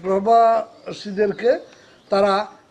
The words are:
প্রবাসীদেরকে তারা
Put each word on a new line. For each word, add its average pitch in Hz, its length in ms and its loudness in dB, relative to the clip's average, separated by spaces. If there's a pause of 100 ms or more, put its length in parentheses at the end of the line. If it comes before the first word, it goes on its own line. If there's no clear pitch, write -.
প্রবাসীদেরকে 214 1600 0 (500)
তারা 202 380 0 (240)